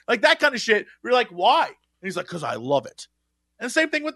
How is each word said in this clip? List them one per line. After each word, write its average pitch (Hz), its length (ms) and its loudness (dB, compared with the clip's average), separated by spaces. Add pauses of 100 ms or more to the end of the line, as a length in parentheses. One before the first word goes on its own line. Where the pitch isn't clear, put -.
Like, 226 140 0
that 311 180 4
kind 285 160 2
of 214 60 -4
shit. 208 260 0 (160)
We're 233 100 -2
like, 247 160 2
"Why?" 185 380 2
And - 80 -12 (280)
he's 185 140 -8
like, 165 100 -6
"'Cause 165 160 -10
I 117 120 -4
love 127 300 0
it." - 220 -18 (520)
And 233 120 -8
same 320 180 2
thing 294 140 -4
with, 302 120 -6